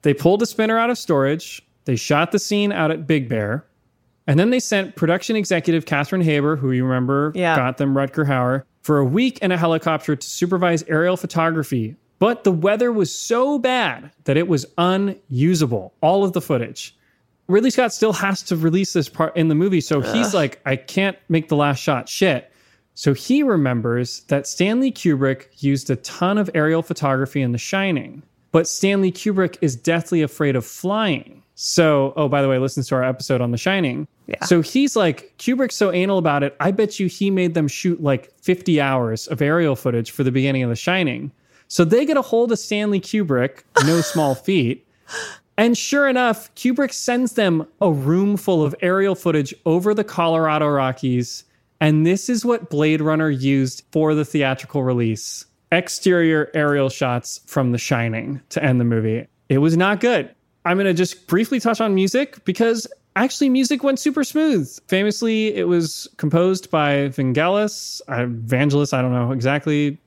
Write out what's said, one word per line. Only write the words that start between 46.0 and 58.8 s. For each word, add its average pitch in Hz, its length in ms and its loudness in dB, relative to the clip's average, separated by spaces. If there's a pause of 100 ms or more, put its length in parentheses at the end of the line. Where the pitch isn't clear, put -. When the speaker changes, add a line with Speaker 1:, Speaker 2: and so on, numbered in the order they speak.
Speaker 1:
enough, 247 460 0
Kubrick 254 400 0
sends 247 400 -2
them 170 320 0 (160)
a 196 100 4
room 175 460 2
full 175 260 2
of 139 180 0
aerial 190 340 2
footage 151 400 -2 (100)
over 180 300 2
the 214 80 -2
Colorado 160 640 0
Rockies. 131 760 -2 (380)
And 156 240 4
this 185 240 0
is 240 160 -2
what 165 240 -2
Blade 156 320 2
Runner 156 300 0
used 135 500 0 (100)
for 156 220 2
the 151 120 0
theatrical 135 580 -2
release. 120 600 -2 (260)
Exterior 170 800 2
aerial 143 360 2
shots 123 580 -4
from 127 240 0
The 120 80 0
Shining 117 680 -2
to - 140 -4
end 127 160 2
the 120 60 2